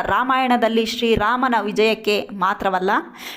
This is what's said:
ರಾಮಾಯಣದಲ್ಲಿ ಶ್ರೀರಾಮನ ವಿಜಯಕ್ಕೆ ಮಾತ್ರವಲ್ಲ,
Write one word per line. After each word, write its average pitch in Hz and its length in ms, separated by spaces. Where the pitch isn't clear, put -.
ರಾಮಾಯಣದಲ್ಲಿ 233 840
ಶ್ರೀರಾಮನ 233 760
ವಿಜಯಕ್ಕೆ 208 720
ಮಾತ್ರವಲ್ಲ, 190 580